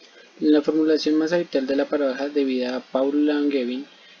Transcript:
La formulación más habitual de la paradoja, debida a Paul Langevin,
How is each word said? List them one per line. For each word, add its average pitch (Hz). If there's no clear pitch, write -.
La 151
formulación 156
más 160
habitual 170
de 139
la 139
paradoja, 139
debida 131
a 127
Paul 143
Langevin, 139